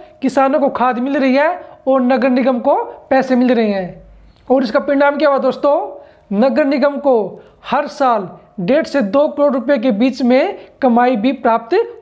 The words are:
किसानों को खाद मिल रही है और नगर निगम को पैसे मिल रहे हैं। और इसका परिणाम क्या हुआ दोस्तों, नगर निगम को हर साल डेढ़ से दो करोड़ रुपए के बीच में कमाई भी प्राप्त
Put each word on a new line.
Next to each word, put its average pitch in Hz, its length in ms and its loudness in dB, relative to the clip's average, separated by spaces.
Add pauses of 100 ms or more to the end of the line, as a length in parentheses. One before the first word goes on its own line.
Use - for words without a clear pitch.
(220)
किसानों 269 380 2
को 277 120 0
खाद 247 280 -2
मिल 277 180 -2
रही 262 180 2
है 320 240 0 (280)
और 262 160 2
नगर 254 260 0
निगम 247 300 0
को 285 160 2 (340)
पैसे 262 260 2
मिल 247 180 2
रहे 226 160 2
हैं। 190 340 -6 (440)
और 269 160 2
इसका 262 160 -2
परिणाम 285 380 0
क्या 294 120 2
हुआ 277 100 2
दोस्तों, 262 380 0 (560)
नगर 247 320 2
निगम 277 340 0
को 233 420 0 (240)
हर 285 240 -2
साल 220 400 -2 (320)
डेढ़ 262 240 0
से 285 180 -2
दो 277 240 2
करोड़ 294 260 0
रुपए 269 240 0
के 247 160 0
बीच 240 280 0
में 269 360 2 (240)
कमाई 247 360 2
भी 233 160 0
प्राप्त 233 420 -2 (260)